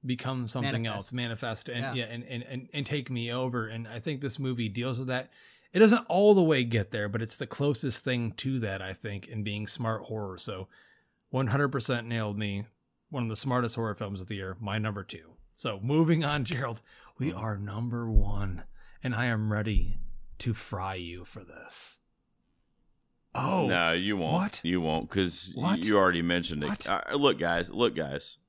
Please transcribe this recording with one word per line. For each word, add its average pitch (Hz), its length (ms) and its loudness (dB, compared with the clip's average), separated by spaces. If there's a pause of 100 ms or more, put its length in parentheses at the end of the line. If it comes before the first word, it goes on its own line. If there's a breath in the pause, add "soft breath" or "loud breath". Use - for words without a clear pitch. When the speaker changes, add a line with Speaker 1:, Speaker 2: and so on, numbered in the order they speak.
Speaker 1:
become 127 420 -4
something 123 360 -2
Speaker 2:
Manifest. 110 140 -4
Speaker 1:
else, 101 160 -6
manifest, 117 560 -6
and, 120 120 -6
Speaker 2:
Yeah. 123 140 -4
Speaker 1:
yeah, 120 180 -2
and, 120 120 -8
and, 123 200 -8
and, 131 280 -10
and 135 140 -4
take 139 240 -4
me 117 200 -2
over?" 123 380 -2
And 113 180 -8
I 113 120 -10
think 139 240 -6
this 131 160 -4
movie 123 320 -2
deals 120 280 -4
with 127 100 -6
that. 127 220 -4 (440 loud breath)
It 175 60 2
doesn't 220 280 8
all 202 260 8
the 190 80 8
way 151 220 6
get 113 260 2
there, 104 200 -2
but 110 100 -2
it's 113 160 -2
the - 100 -4
closest 139 560 2
thing 120 360 0
to 135 220 -2
that, 98 200 -4
I 95 140 -8
think, 101 340 -8
in 110 160 -6
being 104 220 -4
smart 113 380 -2
horror. 101 340 -8
So 95 300 -4 (600 soft breath)
one 131 200 0
hundred 139 200 2
percent 123 400 0
nailed 107 300 -2
me. 101 260 -4 (460)
One 127 120 -4
of 113 80 -2
the 107 60 -2
smartest 123 400 2
horror 110 180 -2
films 98 260 -6
of 92 60 -10
the 107 80 -8
year, 95 260 -6
my 104 160 -4
number 107 260 -2
two. - 340 -14 (180)
So 104 280 -4
moving 156 420 4
on, 143 200 0
Gerald, 120 380 -4 (360 loud breath)
we 135 140 0
Speaker 3:
Mm. 90 60 -8
Speaker 1:
are 110 180 -2
number 113 540 -4
one, 101 540 4 (380 soft breath)
and 127 120 -2
I 117 100 0
am 107 260 0
ready 104 480 4 (420)
to 120 120 0
fry 95 440 -4
you 87 280 -8
for - 180 -16
this. - 580 -12 (1300)
Oh. 165 340 2
Speaker 3:
No, 85 240 4
you 95 240 0
won't. 80 160 2
Speaker 1:
What? 180 320 0
Speaker 3:
You 90 160 2
won't, 80 300 0
'cause 92 460 0
y-, 120 60 -4
Speaker 1:
What? 180 240 2
Speaker 3:
you 107 100 4
already 90 260 4
mentioned 85 420 0
it. 76 40 -2
Speaker 1:
What? - 200 -4
Speaker 3:
Uh, 92 140 -2 (120)
look, 143 240 4
guys. 85 320 0
Look, 113 240 0
guys. 73 440 -6 (100)